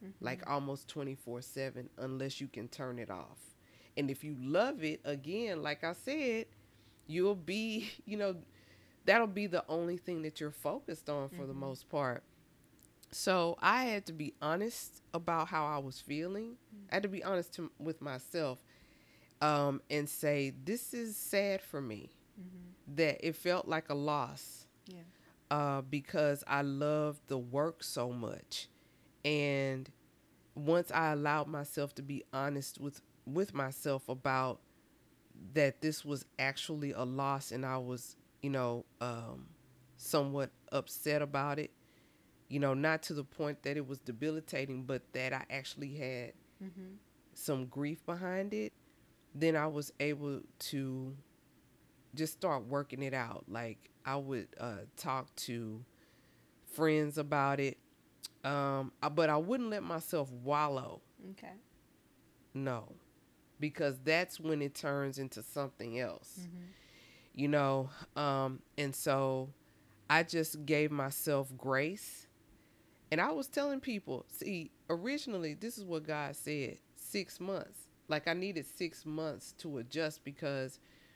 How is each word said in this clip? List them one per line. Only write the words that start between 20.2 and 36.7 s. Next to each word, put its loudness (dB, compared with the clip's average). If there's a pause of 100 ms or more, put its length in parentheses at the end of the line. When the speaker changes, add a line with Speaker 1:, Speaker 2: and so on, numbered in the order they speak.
Speaker 2:
"This -2
is -4
sad 2
for -6
me," -6 (280)
Speaker 1:
Mm-hmm. -14
Speaker 2:
that 4
it 0
felt 2
like 0
a 2
loss, -2 (200)
Speaker 1:
Yeah. -14 (480)
Speaker 2:
uh, 4
because 2
I 4
loved 2
the 0
work 0
so 0
much. -6 (560)
And 2 (640)
once 4
I 4
allowed 2
myself -4
to -8
be -6
honest -2
with, -6 (240)
with 0
myself 0
about 2 (920)
that 6
this 0
was -2 (120)
actually 0